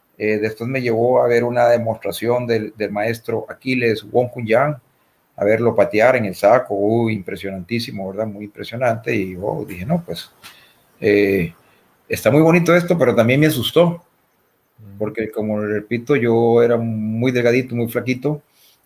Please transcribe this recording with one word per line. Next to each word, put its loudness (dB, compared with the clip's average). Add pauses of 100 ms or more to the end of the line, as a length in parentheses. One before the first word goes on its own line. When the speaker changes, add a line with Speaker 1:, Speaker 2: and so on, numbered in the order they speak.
(180)
Speaker 1:
eh, 0
después -4
me -4
llevó 2
a 2
ver 2
una 2
demostración -2
del, -2
del -4
maestro -4
Aquiles -2
Wong 0
Kun -8
Yang, 2 (600)
a -2
verlo 2
patear 4
en -2
el -6
saco, 4
uy, 0
impresionantísimo, -8
¿verdad? -6
Muy -12
impresionante, -4
y -4
yo -6
dije, -12
"No, -2
pues, -12 (720)
eh, 2 (560)
está 0
muy 6
bonito 4
esto", 0
pero 2
también 4
me 4
asustó, 0 (760)
Speaker 2:
Ujú. -20
Speaker 1:
porque -4
como -4
le -2
repito, -2
yo 4
era 2
muy -2
delgadito, 0
muy -2
flaquito, -4 (440)